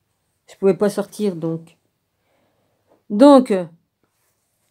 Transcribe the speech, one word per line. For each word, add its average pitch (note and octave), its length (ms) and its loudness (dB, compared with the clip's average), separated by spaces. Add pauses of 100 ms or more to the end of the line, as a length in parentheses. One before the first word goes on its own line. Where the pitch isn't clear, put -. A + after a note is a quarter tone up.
(480)
Je - 80 -20
pouvais F#3+ 220 -2
pas G#3 120 -2
sortir, G3 460 -8
donc. E3 420 -10 (1300)
Donc, B3+ 420 4
euh, F#3 140 -4 (1040)